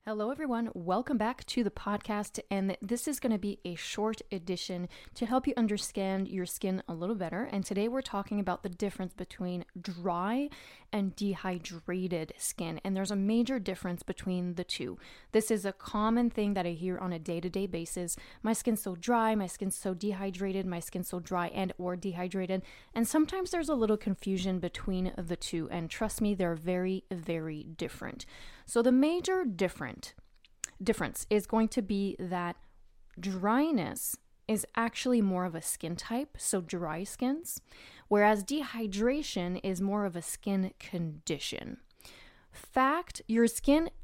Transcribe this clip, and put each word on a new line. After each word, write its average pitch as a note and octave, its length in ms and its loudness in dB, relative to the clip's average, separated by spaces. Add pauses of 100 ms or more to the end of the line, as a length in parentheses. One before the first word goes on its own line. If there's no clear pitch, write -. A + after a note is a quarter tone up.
Hello, G#3+ 220 0
everyone. B3+ 460 0
Welcome F#3 420 2
back A3 280 2
to - 180 2
the G3+ 80 2
podcast. G#3 680 -4 (120)
And G3 280 2
this - 280 -2
is C#4+ 120 -2
gonna A3 200 2
be G3+ 260 -2
a F3 80 -4
short G#3+ 480 -2 (100)
edition F3 560 -4 (280)
to A#3+ 100 -2
help B3+ 220 2
you C#4 100 2
understand G3 720 0
your F3+ 180 -2
skin F#3+ 420 -2
a F3 60 -6
little F3+ 220 -2
better. F#3 300 -4
And G3 200 -2
today G3+ 220 0
we're C4 160 -2
talking G3+ 360 -2
about F#3 220 -2
the G3+ 80 -6
difference F#3 460 -4
between F3+ 500 -6 (160)
dry F#3+ 680 -2 (440)
and G3 220 0
dehydrated F3+ 1200 -2
skin. E3 460 -6
And F#3+ 120 0
there's F#3+ 140 0
a G#3 60 0
major A3 420 4
difference F3+ 460 -4
between F3+ 500 -2
the F3 100 -4
two. - 360 -6 (320)
This A3 180 6
is G3+ 160 2
a G3 80 0
common A3+ 560 2
thing G#3 240 0
that F3+ 140 0
I F3 60 0
hear F3+ 260 -2
on F#3 120 -2
a E3 60 -4
day-to-day F3+ 480 -2
basis. F3 500 -4 (280)
"My A3 100 4
skin's A3+ 300 0
so F#3 120 -4
dry, A3 380 4
my G3+ 140 2
skin's F#3+ 280 -4
so F#3 200 -2
dehydrated, F#3+ 720 -2
my F3 120 -4
skin's F3 280 -6
so F3+ 120 -4
dry F3 280 -2
and F#3+ 320 -2
or F3+ 160 -2
dehydrated." F#3 640 -2 (320)
And A3+ 140 2
sometimes F4+ 420 2
there's D#4+ 200 0
a D4+ 60 4
little G#3+ 220 4
confusion F#3+ 600 0
between F#3 580 -2
the E3+ 180 -2
two. E3 360 -4
And E3+ 180 -4
trust - 320 -2
me, G#3 140 4
they're F3 180 2
very, F3+ 580 0
very D#3+ 520 -4
different. - 640 -8 (400)
So A#3 140 4
the B3+ 100 8
major E4+ 540 4
different, F3 680 -4 (680)
difference - 480 0
is G#3 160 4
going A3+ 220 4
to A3 160 0
be G3 340 0
that F3 380 -4 (640)
dryness G3+ 960 2 (300)
is A3 180 2 (100)
actually A#3 460 4
more F#3 240 4
of E3+ 80 -2
a E3 80 -6
skin - 340 -4
type, B3+ 440 -4
so - 220 0
dry E3+ 420 -4
skins, C4+ 580 -2 (460)
whereas G#3 360 8
dehydration A3+ 1200 0
is F#3 180 0
more G3+ 240 2
of F3 100 -2
a E3+ 80 -4
skin G3 560 0
condition. - 960 -6 (760)
Fact, C#4 760 2
your A#3 180 6
skin D4+ 460 4 (120)